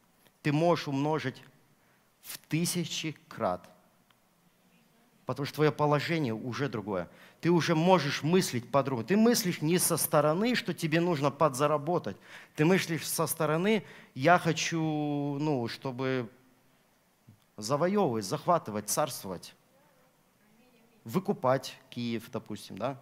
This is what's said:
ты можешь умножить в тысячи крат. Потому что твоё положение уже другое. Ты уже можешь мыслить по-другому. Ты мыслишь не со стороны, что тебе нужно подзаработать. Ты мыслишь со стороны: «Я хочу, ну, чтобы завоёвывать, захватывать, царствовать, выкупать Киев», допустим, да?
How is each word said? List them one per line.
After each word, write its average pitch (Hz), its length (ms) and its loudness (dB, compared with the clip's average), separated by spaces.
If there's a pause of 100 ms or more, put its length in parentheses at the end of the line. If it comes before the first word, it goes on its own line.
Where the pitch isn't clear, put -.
(400)
ты 156 100 -2
можешь 156 380 2
умножить 139 540 -4 (800)
в - 160 -14
тысячи 160 800 -4 (120)
крат. 92 400 -4 (1600)
Потому 135 180 -4
что - 120 -8
твоё 151 160 4
положение 147 600 0
уже 117 380 -4
другое. 98 400 -4 (320)
Ты 160 80 2
уже 170 240 2
можешь 160 480 4
мыслить 156 480 0
по-другому. 131 360 0
Ты 175 100 0
мыслишь 220 440 4
не 165 180 2
со 165 200 0
стороны, 165 560 2
что - 180 -2
тебе 160 280 0
нужно 151 300 2
подзаработать. 147 840 0 (400)
Ты 151 80 4
мыслишь 165 420 2
со - 200 -2
стороны: 170 580 0 (300)
«Я 160 240 6
хочу, 165 420 -2
ну, 147 880 -2
чтобы 131 640 -4 (1300)
завоёвывать, 143 640 0
захватывать, 135 640 -2
царствовать, 104 640 -4 (1500)
выкупать 135 720 -2 (140)
Киев», 117 400 -6
допустим, 104 480 -10
да? 131 240 -4